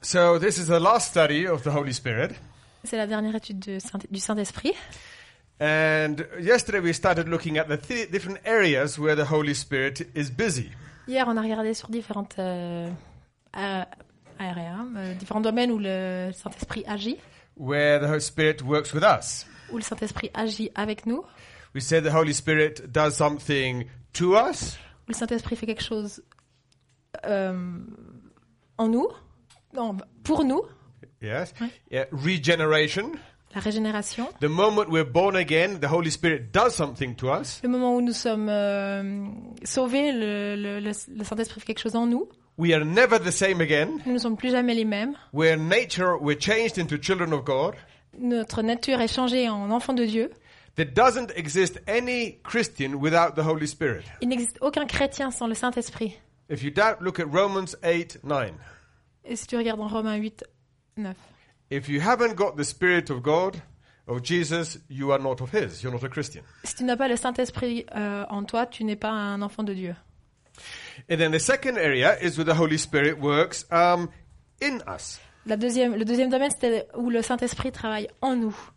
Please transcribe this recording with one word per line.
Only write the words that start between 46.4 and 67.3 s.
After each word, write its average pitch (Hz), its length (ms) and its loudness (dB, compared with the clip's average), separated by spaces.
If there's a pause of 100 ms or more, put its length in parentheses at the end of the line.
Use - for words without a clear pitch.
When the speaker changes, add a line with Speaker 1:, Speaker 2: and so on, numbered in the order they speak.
Speaker 1:
into 156 220 -2
children 175 320 0
of 135 120 -2
God. 143 300 0 (440)
Speaker 2:
Notre 240 440 -2
nature 233 380 0
est 226 80 2
changée 254 400 0
en 202 220 -4
enfant 240 240 0
de 247 100 2
Dieu. 226 260 0 (460)
Speaker 1:
There 151 140 -2
doesn't 233 460 4
exist 175 500 0
any 240 560 -2
Christian 143 580 -2
without 160 360 4
the 156 100 2
Holy 156 200 0
Spirit. 139 380 -2 (160)
Speaker 2:
Il 247 80 0
n'existe 240 320 -4
aucun 294 260 0
chrétien 277 440 -2
sans 240 160 -6
le 226 80 -2
Saint-Esprit. 233 640 -4 (320)
Speaker 1:
If 131 120 -6
you 143 80 -4
doubt, 208 300 2
look 180 200 -4
at 165 60 -2
Romans 190 560 2
eight 170 420 0
nine. 131 300 -2 (720)
Speaker 2:
Et 240 120 -8
si - 100 -12
tu 247 100 -6
regardes 226 240 -2
en 208 80 -6
Romains 220 280 -2
huit 214 260 -6 (540)
neuf. 190 200 -8 (540)
Speaker 1:
If 139 180 -6
you 143 120 0
haven't 226 340 2
got 185 220 0
the 147 80 -2
Spirit 175 440 2
of 127 140 -4
God, 175 340 2 (500)
of 123 160 -4
Jesus, 160 560 -2 (120)
you 139 200 -4
are 139 120 4
not 131 180 -2
of 127 140 -8
His. 107 280 -2
You're 127 100 -6
not 120 120 -6
a 135 40 -6
Christian. - 340 -8 (220)
Speaker 2:
Si - 100 -8
tu 247 100 -6
n'as 247 120 2
pas 269 120 0
le 240 80 2
Saint-Esprit, 247 720 -2 (100)